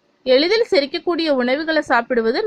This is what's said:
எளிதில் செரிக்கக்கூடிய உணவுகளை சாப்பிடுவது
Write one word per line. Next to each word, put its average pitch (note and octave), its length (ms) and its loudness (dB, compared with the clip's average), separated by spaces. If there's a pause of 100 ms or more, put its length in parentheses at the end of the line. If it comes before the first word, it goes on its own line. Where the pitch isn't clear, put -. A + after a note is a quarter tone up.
(260)
எளிதில் E4+ 460 2
செரிக்கக்கூடிய E4 580 -2 (120)
உணவுகளை D4+ 500 -2
சாப்பிடுவது A#3+ 560 0